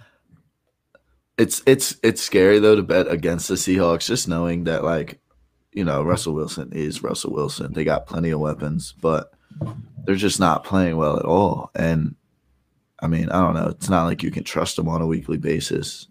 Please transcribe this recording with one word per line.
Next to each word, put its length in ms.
it's, 300
it's, 360
it's 180
scary, 380
though, 160
to 80
bet 280
against 360
the 80
Seahawks, 520
just 200
knowing 360
that, 200
like, 360
you 140
know, 160
Russell 320
Wilson 400
is 300
Russell 280
Wilson. 420
They 100
got 240
plenty 240
of 80
weapons, 600
but 320
they're 120
just 240
not 240
playing 340
well 200
at 80
all. 500
And, 400
I 80
mean, 220
I 120
don't 120
know. 140
It's 220
not 160
like 180
you 80
can 120
trust 320
them 140
on 120
a 60
weekly 300
basis. 720